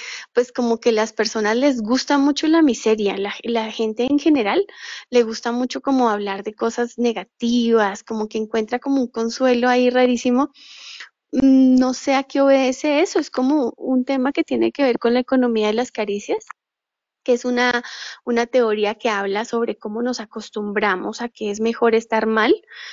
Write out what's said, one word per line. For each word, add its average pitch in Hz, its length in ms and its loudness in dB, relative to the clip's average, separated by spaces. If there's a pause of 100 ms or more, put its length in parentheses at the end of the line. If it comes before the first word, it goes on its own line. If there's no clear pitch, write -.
(340)
pues, 240 180 0
como 233 280 0
que 240 120 2
las 220 200 0
personas 220 440 -2
les 262 260 2
gusta 254 360 0
mucho 285 300 2
la 330 140 4
miseria. 214 540 2
La, 202 180 -6 (100)
la 226 260 -2
gente 220 400 -4
en 285 80 2
general 285 480 2 (440)
le 247 120 4
gusta 226 300 -4
mucho 254 280 -4
como 262 300 2
hablar 202 320 -4
de 214 120 -10
cosas 233 440 -4
negativas, 226 1040 0
como 214 260 -6
que 220 100 -6
encuentra 220 420 -4
como 277 200 0
un 247 80 -2
consuelo 240 600 0
ahí 247 220 4
rarísimo. 254 600 2 (800)
Mm, 262 440 6
no 254 180 2
sé 277 200 -2
a 269 100 0
qué - 160 -2
obedece 269 600 2
eso. 392 180 0
Es 294 120 -2
como 262 460 0
un 254 280 0
tema 269 280 -2
que 330 120 -2
tiene 226 280 0
que - 120 -4
ver 240 140 2
con 233 160 0
la 254 60 2
economía 240 480 0
de 214 60 0
las 247 180 -4
caricias, 208 540 -6 (800)
que 254 100 2
es 240 100 -2
una, 247 400 0 (400)
una 240 220 0
teoría 214 500 0
que - 140 -4
habla 202 340 -2
sobre 233 340 -4
cómo 220 240 -8
nos 240 180 -4
acostumbramos 208 1000 -4
a 240 60 -8
que 214 240 -8
es 214 80 -8
mejor 233 340 0
estar 220 320 0
mal, 220 280 2 (380)